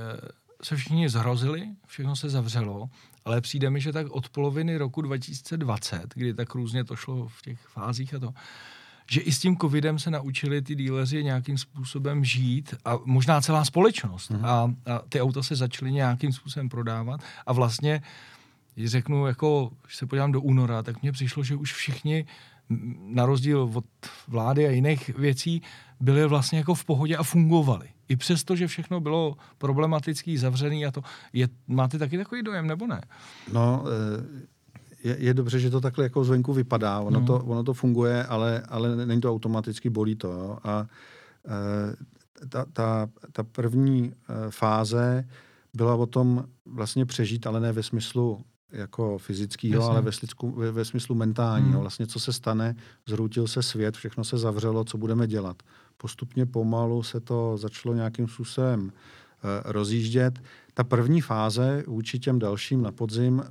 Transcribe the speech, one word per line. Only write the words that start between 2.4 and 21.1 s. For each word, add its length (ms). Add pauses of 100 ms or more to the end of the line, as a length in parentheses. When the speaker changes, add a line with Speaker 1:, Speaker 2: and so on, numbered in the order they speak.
Speaker 1:
ale 160
přijde 280
mi, 120
že 120
tak 160
od 200
poloviny 480
roku 240
dva 160
tisíce 400
dvacet, 480 (100)
kdy 180
tak 220
různě 280
to 120
šlo 320
v 140
těch 180
fázích 540
a 60
to, 140 (800)
že 100
i 100
s 80
tím 180
covidem 420
se 120
naučili 500
ty 140
dealeři 480
nějakým 340
způsobem 680
žít 500 (100)
a 200
možná 360
celá 240
společnost. 640
Speaker 2:
Mhm. 160
Speaker 1:
A, 40 (360)
a 240
ty 120
auta 220
se 120
začaly 360
nějakým 420
způsobem 360
prodávat 520 (240)
a 80
vlastně, 480 (720)
když 160
řeknu, 360
jako, 440 (120)
když 120
se 100
podívám 260
do 100
února, 420
tak 180
mně 100